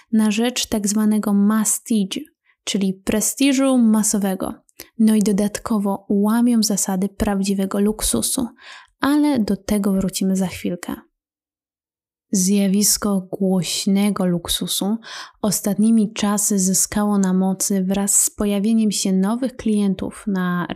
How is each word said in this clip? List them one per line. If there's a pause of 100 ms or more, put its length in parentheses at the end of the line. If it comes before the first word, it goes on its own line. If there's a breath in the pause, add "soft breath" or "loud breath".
(120 loud breath)
na
rzecz
tak
zwanego
mastige, (440)
czyli
prestiżu
masowego. (440 loud breath)
No
i
dodatkowo
łamią
zasady
prawdziwego
luksusu, (540 loud breath)
ale
do
tego
wrócimy
za
chwilkę. (1400)
Zjawisko
głośnego
luksusu (460 loud breath)
ostatnimi
czasy
zyskało
na
mocy
wraz
z
pojawieniem
się
nowych
klientów
na